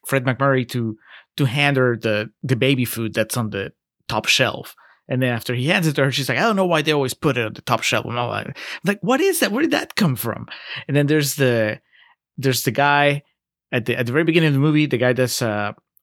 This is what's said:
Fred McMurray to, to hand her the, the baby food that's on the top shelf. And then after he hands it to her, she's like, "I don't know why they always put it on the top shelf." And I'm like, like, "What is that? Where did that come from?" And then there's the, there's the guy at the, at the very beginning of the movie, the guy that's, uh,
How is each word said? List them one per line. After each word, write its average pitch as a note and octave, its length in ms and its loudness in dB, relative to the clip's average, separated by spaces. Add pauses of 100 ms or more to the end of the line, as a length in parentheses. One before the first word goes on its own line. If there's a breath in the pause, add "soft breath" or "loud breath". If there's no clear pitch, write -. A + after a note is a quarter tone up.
Fred C3+ 200 0
McMurray C3 440 0
to, A2+ 260 -4 (420 loud breath)
to D3 80 2
hand C#3 320 2
her B2 200 2
the, A2 320 -2 (140)
the B2 120 0
baby C3 300 2
food A2+ 300 -6
that's A2 220 -2
on A2 120 -2
the G2 220 -6 (360)
top A2 200 -2
shelf. - 480 -2 (320 soft breath)
And B2+ 160 -2
then B2 100 0
after A#2+ 220 -4
he B2 120 -4
hands F3+ 200 2
it D3 80 0
to C#3+ 80 2
her, C3+ 80 2
she's C3 180 -4
like, B2 80 0
"I D3+ 40 0
don't A3 140 2
know F#3+ 100 2
why D#3+ 180 2
they D#3 80 0
always C#3 240 0
put C3+ 220 0
it A#2 80 0
on G#2 80 -6
the - 80 -14
top - 220 0
shelf." - 220 0
And A#2 140 -4
I'm A#2+ 100 -2
like, G#2 280 -8 (260 loud breath)
like, G3+ 180 -2
"What C4 200 2
is F#4+ 180 2
that? D#4 120 0
Where B3 100 0
did C#4+ 100 2
that - 240 -4
come D3 200 2
from?" A2+ 320 -6 (400 loud breath)
And C#3 100 -2
then D3 100 4
there's D3 280 2
the, A#2 440 2 (580 soft breath)
there's B2+ 260 0
the C#3 80 0
guy C#3+ 520 2 (480)
at A#2+ 140 -2
the, A#2+ 120 -2
at B2 80 0
the A#2+ 60 -4
very D#3 120 2
beginning E3 240 4
of C#3+ 60 2
the C3+ 60 2
movie, D3+ 280 4
the B2+ 100 0
guy B2 160 2
that's, B2 300 0
uh, G#2 300 -2 (300)